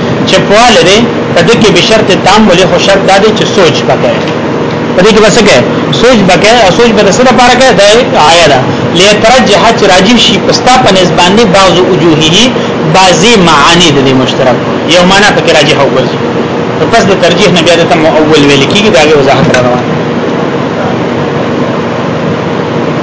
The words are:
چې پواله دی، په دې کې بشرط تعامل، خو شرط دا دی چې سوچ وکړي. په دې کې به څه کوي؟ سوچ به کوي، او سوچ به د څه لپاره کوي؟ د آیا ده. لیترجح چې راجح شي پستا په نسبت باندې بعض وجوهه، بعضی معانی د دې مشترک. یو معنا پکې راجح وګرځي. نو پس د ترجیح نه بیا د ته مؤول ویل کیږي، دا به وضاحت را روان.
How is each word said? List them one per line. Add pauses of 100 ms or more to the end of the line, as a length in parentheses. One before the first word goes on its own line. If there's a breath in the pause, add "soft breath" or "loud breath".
(280)
چې (120)
پواله
دی، (360)
په
دې
کې
بشرط (160)
تعامل،
خو
شرط
دا
دی
چې (120)
سوچ (120)
وکړي. (760)
په
دې
کې
به
څه
کوي؟ (320)
سوچ (100)
به
کوي،
او
سوچ
به
د
څه
لپاره
کوي؟
د
آیا
ده. (160)
لیترجح (160)
چې
راجح (100)
شي (100)
پستا (100)
په
نسبت
باندې (120)
بعض (160)
وجوهه، (580 loud breath)
بعضی (160)
معانی
د
دې
مشترک. (380)
یو
معنا
پکې
راجح
وګرځي. (600)
نو
پس
د (100)
ترجیح
نه
بیا
د
ته
مؤول
ویل
کیږي،
دا
به
وضاحت (100)
را
روان. (3250)